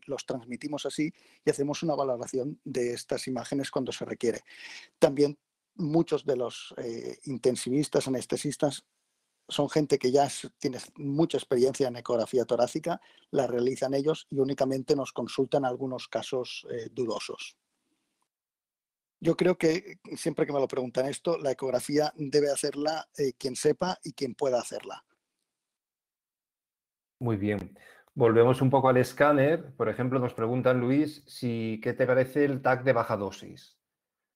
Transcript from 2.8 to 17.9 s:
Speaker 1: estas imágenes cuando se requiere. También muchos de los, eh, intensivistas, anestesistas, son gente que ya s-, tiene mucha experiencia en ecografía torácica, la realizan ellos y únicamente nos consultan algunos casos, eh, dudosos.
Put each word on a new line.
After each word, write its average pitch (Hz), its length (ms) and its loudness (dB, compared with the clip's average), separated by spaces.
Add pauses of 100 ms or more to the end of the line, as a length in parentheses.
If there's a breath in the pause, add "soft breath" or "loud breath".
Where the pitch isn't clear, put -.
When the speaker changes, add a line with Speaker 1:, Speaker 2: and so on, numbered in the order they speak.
Speaker 1:
estas - 340 -6
imágenes 131 420 -4
cuando 123 220 -4
se - 140 -8
requiere. 113 340 -2 (580 loud breath)
También 143 400 4 (380)
muchos 160 500 0
de 139 120 2
los, - 400 -6
eh, 123 480 -8
intensivistas, 131 840 0
anestesistas, 135 800 -2 (640)
son 143 200 0
gente 147 300 2
que 127 140 2
ya 139 140 6
s-, - 200 -10 (120)
tiene 127 180 -4 (180)
mucha 147 420 0
experiencia 131 520 2
en 120 80 -6
ecografía 117 480 0
torácica, 127 560 0 (300 soft breath)
la 135 160 2
realizan 127 460 0
ellos 143 360 -2
y 139 100 -2
únicamente 135 560 0
nos 135 160 -4
consultan 135 540 -2
algunos 127 420 -6
casos, - 640 -6
eh, 113 220 -8
dudosos. - 640 -6 (1600)